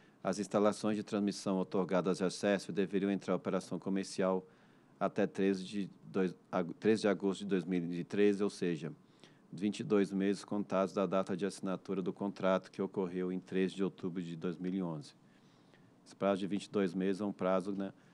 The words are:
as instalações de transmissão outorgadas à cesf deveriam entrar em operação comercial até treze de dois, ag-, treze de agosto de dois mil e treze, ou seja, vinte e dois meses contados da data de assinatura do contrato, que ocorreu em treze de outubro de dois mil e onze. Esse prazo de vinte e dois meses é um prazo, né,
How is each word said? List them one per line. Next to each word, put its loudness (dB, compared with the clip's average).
as 0
instalações 2
de -4
transmissão -2
outorgadas 2
à 2
cesf 0
deveriam 0
entrar 0
em 2
operação -2
comercial 0
até 2
treze 2
de -6
dois, 0
ag-, -2
treze 4
de 4
agosto 0
de -6
dois 0
mil 0
e -4
treze, 4
ou 2
seja, -2
vinte -2
e -4
dois 4
meses 0
contados 0
da 2
data 0
de -2
assinatura -4
do -2
contrato, 0
que -10
ocorreu -2
em -4
treze 0
de -2
outubro -4
de -6
dois -4
mil -4
e -2
onze. -6
Esse -20
prazo 2
de -2
vinte -4
e -18
dois 0
meses 0
é -2
um -2
prazo, 0
né, -4